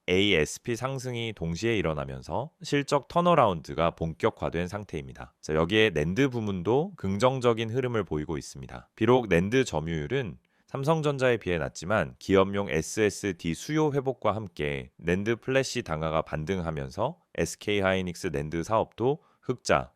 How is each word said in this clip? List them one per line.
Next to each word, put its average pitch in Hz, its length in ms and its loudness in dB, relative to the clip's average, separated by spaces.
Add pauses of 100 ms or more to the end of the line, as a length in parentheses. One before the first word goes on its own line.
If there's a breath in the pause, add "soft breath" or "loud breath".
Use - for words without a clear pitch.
에이에스피 95 680 2
상승이 120 600 -6
동시에 85 420 -2
일어나면서 76 720 -4 (120)
실적 143 440 0
턴어라운드가 92 840 2
본격화된 85 760 -2
상태입니다. 73 720 -10
자, - 140 -6
여기에 95 380 4
낸드 87 380 2
부문도 113 680 -2
긍정적인 117 760 0
흐름을 120 320 -2
보이고 78 340 -4
있습니다. 64 580 -14
비록 113 340 4
낸드 98 340 4
점유율은 80 720 -4 (300)
삼성전자에 139 680 2
비해 90 220 -2
낮지만 78 600 -2
기업용 98 520 4
에스에스디 85 880 0
수요 156 360 -2
회복과 127 420 -2
함께 73 640 -6
낸드 98 400 0
플래시 131 460 -2
단가가 80 400 -2
반등하면서 80 960 -4 (180)
에스케이 101 460 -2
하이닉스 92 460 0
낸드 78 360 -2
사업도 110 580 -2 (200 soft breath)
흑자 90 540 0